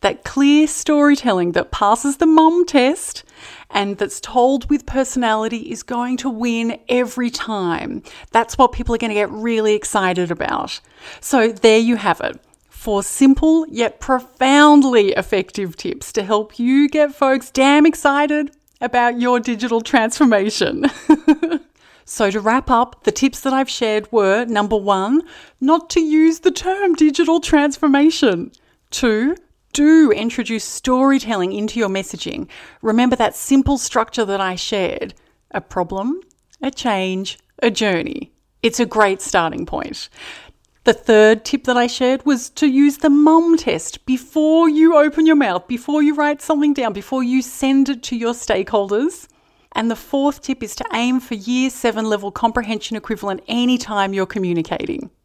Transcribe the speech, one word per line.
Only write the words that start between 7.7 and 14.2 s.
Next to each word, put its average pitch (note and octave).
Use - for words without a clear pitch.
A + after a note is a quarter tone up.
That's A#3
what B3
people A#3
are -
gonna A3+
get G#3
really G#3+
excited F3+
about. -
So A#3
there A3
you A#3
have G3
it. -
Four G3+
simple D#4
yet A3+
profoundly C4+